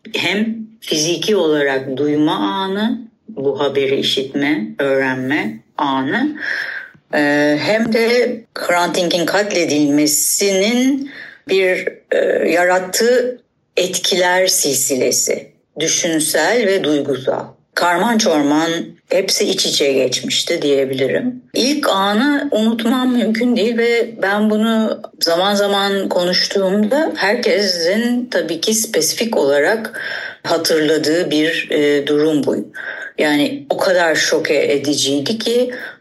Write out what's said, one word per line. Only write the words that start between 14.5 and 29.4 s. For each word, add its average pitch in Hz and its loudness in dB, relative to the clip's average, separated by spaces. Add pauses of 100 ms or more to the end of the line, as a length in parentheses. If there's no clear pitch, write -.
düşünsel 165 0
ve 190 2
duygusal, 139 -2 (340)
karman 185 2
çorman 156 2 (400)
hepsi 190 0
iç - -2
içe 139 0
geçmişti 131 -2
diyebilirim. 135 0 (100)
İlk 285 0
anı 226 0
unutmam 226 0
mümkün 220 2
değil 220 0
ve 233 0 (120)
ben 208 0
bunu 220 0 (180)
zaman 185 2
zaman 202 0
konuştuğumda 202 0
herkesin 233 0
tabii 165 -2
ki 220 0
spesifik - -2
olarak 147 0 (420)